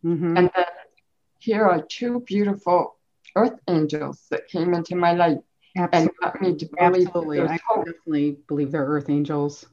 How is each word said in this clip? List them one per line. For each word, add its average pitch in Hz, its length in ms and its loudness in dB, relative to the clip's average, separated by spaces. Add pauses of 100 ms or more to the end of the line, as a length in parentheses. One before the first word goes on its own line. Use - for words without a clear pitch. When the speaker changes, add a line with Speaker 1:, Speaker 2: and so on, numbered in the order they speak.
Speaker 1:
Mm-hmm. 170 320 0
Speaker 2:
and 180 180 4
then 180 100 2 (720)
here 220 260 0
are 175 160 4
two 240 460 -6
beautiful 196 680 0 (400)
earth 220 200 2 (120)
angels 151 600 -2
that - 200 -6
came 175 240 0
into 170 220 -4
my 175 180 2
life 170 260 2 (360)
and 180 180 0
Speaker 1:
Absolutely. 170 280 2
Speaker 2:
got - 200 -4
me 180 160 0
to 160 80 -8
believe 175 260 2 (140)
that - 20 -6
Speaker 1:
Absolutely. 160 300 -4
Speaker 2:
there's 143 140 0
Speaker 1:
I 165 140 -4
Speaker 2:
hope. - 200 0
Speaker 1:
definitely 151 460 -2 (180)
believe 143 220 -2
they're 147 140 -2
earth 147 240 -4
angels. 147 640 -2